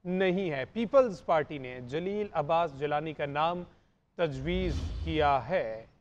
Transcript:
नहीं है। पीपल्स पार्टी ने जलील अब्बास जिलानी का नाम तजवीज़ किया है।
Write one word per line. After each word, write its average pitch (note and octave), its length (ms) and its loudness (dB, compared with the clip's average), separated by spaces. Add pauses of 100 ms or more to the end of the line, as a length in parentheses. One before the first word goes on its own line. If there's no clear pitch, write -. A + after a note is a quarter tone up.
नहीं F#3 440 2
है। C3+ 140 -2 (100)
पीपल्स A#3 500 4
पार्टी D#3 360 0
ने B2+ 200 -8 (100)
जलील G3 460 -2
अब्बास E3 400 2
जिलानी D3 380 -2
का D3+ 140 -4
नाम E3 360 0 (540)
तजवीज़ E3+ 640 0 (240)
किया D3 400 4
है। D#3 220 -2 (340)